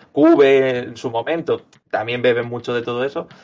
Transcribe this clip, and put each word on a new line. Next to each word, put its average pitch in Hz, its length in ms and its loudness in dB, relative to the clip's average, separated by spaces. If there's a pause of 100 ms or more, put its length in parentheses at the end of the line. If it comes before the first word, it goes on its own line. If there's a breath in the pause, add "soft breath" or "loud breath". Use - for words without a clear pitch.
(120)
Cube 139 680 4
en 113 180 -14
su 127 120 -8
momento, 120 520 -4 (280)
también 117 300 -6
beben 120 260 0
mucho 120 280 -8
de 117 80 -2
todo 120 240 -4
eso. 165 200 -8 (180 loud breath)